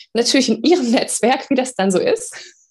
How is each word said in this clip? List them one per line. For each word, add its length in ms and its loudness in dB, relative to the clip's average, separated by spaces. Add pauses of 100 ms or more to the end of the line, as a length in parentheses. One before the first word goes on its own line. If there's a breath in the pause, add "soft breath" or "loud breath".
(140 loud breath)
natürlich 360 2
in 140 -2
ihrem 280 2
<laughs> 0 -
Netzwerk, 600 0
wie 40 0
das 200 -4
dann 160 0
so 80 2
ist, 340 -2 (380 loud breath)